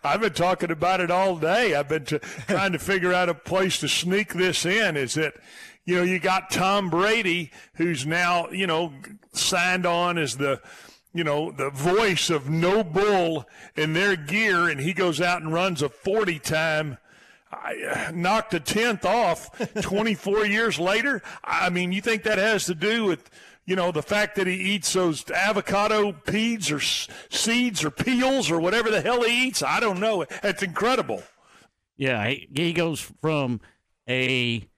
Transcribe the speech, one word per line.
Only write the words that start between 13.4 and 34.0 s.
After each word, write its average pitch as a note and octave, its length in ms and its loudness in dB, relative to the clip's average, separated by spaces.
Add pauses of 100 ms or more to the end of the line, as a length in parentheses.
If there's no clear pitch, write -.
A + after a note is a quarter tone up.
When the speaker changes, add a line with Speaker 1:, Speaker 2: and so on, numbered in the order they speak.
Speaker 1:
in D#3 160 0
their F#3+ 240 2
gear, F3 500 2
and C#3+ 140 -2
he E3 100 0
goes F3 300 0
out F3 200 2
and D#3 120 -4
runs F3 280 0
a D3 60 0
forty G3 500 0
time. D#3 600 -2 (520)
I, - 600 -6
uh, - 20 -8
knocked F#3 440 0
a E3 40 -2
tenth A3 460 -2
off G3 440 2 (240)
Speaker 2:
<laughs> G#3+ 80 -4
Speaker 1:
twenty-four G#3 640 0
years G#3 360 0
later. A3+ 400 0 (240)
I E3 240 0
mean, F3+ 240 -2
you G3 80 -2
think A3+ 220 0
that G#3+ 160 2
has G#3 260 2
to F3 100 -2
do G#3+ 300 0
with, E3+ 240 -2 (360)
you F#3 100 -2
know, F3+ 160 2
the D#3 100 -2
fact G#3 340 0
that F#3+ 120 0
he F#3 80 0
eats F#3+ 360 -2
those F3 380 0
avocado G3+ 840 2
peas G#3 580 -2
or D3 60 -2
s-, - 300 -2 (220)
seeds A3+ 560 0
or D3 60 -2
peels B3+ 580 0
or E3 100 2
whatever G#3+ 300 2
the G#3 120 2
hell A#3+ 200 0
he A#3+ 260 2
eats? A3 140 -4
I D3+ 180 0
don't G3+ 200 0
know. G#3 260 0 (180)
It's G3+ 200 -2
incredible. F3+ 580 0 (760)
Speaker 2:
Yeah, B2 320 0
he, C3+ 260 -4
he E3+ 200 0
goes E3 260 0 (220)
from C#3+ 400 0 (480)